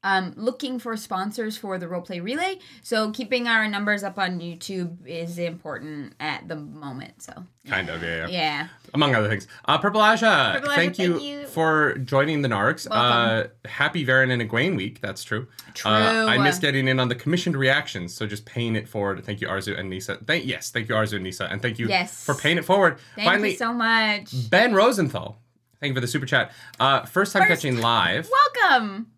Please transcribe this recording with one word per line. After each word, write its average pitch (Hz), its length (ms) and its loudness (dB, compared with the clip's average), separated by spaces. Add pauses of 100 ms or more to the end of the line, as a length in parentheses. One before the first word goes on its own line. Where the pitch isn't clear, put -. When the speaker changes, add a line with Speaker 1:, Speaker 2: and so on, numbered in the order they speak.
Speaker 1:
um, 185 300 0
looking 247 420 -4
for 226 200 -6
sponsors 214 580 -6
for 190 220 -6
the 175 80 -8
Roleplay 175 360 -8
Relay. 339 360 -4 (240)
So 220 300 -2
keeping 240 360 -2
our 220 200 2
numbers 208 360 -2
up 190 140 -6
on 180 200 -2
YouTube 175 680 -8
is 170 320 -8
important 156 840 -8
at 151 260 -6
the 160 100 -8
moment. 147 640 -14
So - 100 -18 (340)
Speaker 2:
Kind 92 220 -2
of, 82 140 -6
yeah, 82 140 -4
yeah. 82 120 -4
Speaker 1:
Yeah. 156 380 -2 (260)
Speaker 2:
Among 143 220 4
other 107 160 4
things. 104 180 -4 (160)
Uh, 151 140 2
Purple 208 240 2
Aja, 196 540 4
Speaker 1:
Purple 285 160 -2
Aja, 285 40 2
Speaker 2:
thank 175 220 2
you 180 140 2
Speaker 1:
thank 165 120 0
you. 285 220 -10
Speaker 2:
for 156 580 2
joining 143 380 0
the 135 80 0
Narcs. 110 400 0
Speaker 1:
Welcome. 117 580 2 (160)
Speaker 2:
Uh, - 40 -14
happy 156 360 -2
Varen 131 260 4
and 120 120 0
Egwene 123 340 0
week. 107 240 -6
That's 98 240 -8
true. 113 220 -6 (260)
Speaker 1:
True. - 180 -2
Speaker 2:
Uh, 107 380 4
I - 80 4
miss - 220 4
getting 135 280 2
in 131 140 2
on 123 80 2
the 123 60 0
commissioned 170 420 -2
reactions, 135 560 0
so 110 140 -6
just 104 180 -8
paying 117 320 -4
it 107 100 -4
forward. 98 380 -4
Thank 104 160 -8
you, 107 80 -4
Arzu 95 300 -4
and 95 100 -8
Nisa. 92 280 -8 (100)
Thank, 156 180 0
yes, 104 260 -6
thank 113 200 -4
you, 110 60 2
Arzu 107 180 0
and 95 100 -4
Nisa. 92 260 -6
And 101 120 -6
thank 117 160 -2
you 117 100 -2
Speaker 1:
Yes. 180 380 -2
Speaker 2:
for 143 80 2
paying 160 240 2
it 156 80 -6
forward. 180 320 4 (180)
Speaker 1:
Thank - 100 -2
Speaker 2:
Finally, 202 260 2
Speaker 1:
you 190 40 -4
so 233 160 -2
much. 214 760 0
Speaker 2:
Ben 220 240 6
Rosenthal, 185 640 2 (420)
thank 139 120 -2
you - 20 -2
for 131 80 0
the 120 60 -2
super 135 180 -2
chat. 127 260 2 (260)
Uh, 135 280 4
first 196 260 0
time 226 160 6
Speaker 1:
First 180 140 2
Speaker 2:
catching 127 180 0
live. 117 480 2 (320)
Speaker 1:
Welcome. 233 460 2 (120)